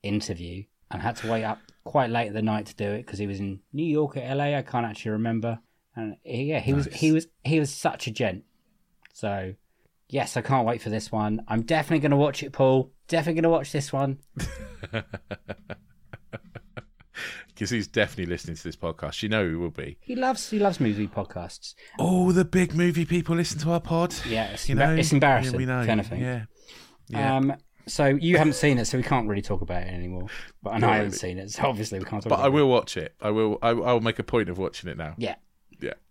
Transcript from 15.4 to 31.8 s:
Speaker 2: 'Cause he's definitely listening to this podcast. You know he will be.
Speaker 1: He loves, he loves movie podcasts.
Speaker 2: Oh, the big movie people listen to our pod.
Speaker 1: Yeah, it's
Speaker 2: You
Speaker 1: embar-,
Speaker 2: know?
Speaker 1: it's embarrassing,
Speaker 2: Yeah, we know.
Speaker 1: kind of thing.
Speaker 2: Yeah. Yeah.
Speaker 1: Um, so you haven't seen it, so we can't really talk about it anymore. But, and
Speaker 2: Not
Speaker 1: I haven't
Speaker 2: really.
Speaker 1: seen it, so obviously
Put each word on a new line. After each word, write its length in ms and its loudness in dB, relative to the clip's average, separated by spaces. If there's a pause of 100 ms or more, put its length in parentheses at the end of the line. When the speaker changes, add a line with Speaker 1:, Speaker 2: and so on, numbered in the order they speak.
Speaker 2:
'Cause 140 -4
he's 160 0
definitely 400 0
listening 300 -6
to 80 -16
this 100 -8
podcast. 480 -6
You 60 -4
know 200 2
he 60 0
will 160 -4
be. 300 -12
Speaker 1:
He 160 -8
loves, 340 -2
he 80 0
loves 220 2
movie 260 2
podcasts. 680 -10 (260)
Speaker 2:
Oh, 320 4
the 120 6
big 300 2
movie 300 4
people 320 0
listen 240 -2
to 100 0
our 100 2
pod. 320 0 (160)
Speaker 1:
Yeah, 180 0
it's 220 -4
Speaker 2:
You 60 4
Speaker 1:
embar-, 40 4 (100)
Speaker 2:
know? 80 4
Speaker 1:
it's 160 2
embarrassing, 400 6
Speaker 2:
Yeah, 60 0
we 80 0
know. 200 0
Speaker 1:
kind 140 4
of 80 -4
thing. 120 -4
Speaker 2:
Yeah. 240 -4 (640)
Yeah. 300 0
Speaker 1:
Um, 180 2 (320)
so 200 2
you 320 4
haven't 160 6
seen 240 4
it, 80 0
so 120 -2
we 60 0
can't 240 2
really 140 0
talk 180 -2
about 240 -2
it 100 -4
anymore. 320 -4 (380)
But, 80 -4
and 80 0
Speaker 2:
Not 100 6
Speaker 1:
I 60 4
haven't 160 0
Speaker 2:
really. 60 -6
Speaker 1:
seen 200 -6
it, 140 -10
so 160 -4
obviously 320 -4